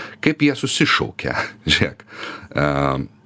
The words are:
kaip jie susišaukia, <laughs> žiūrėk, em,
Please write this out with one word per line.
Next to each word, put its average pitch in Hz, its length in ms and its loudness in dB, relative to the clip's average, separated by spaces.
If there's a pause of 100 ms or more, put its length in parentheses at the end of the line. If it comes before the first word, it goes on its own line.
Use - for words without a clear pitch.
(200)
kaip 151 220 0
jie 139 120 4
susišaukia, - 800 0 (160)
<laughs> - 160 -20
žiūrėk, - 400 2 (480)
em, 69 540 2 (180)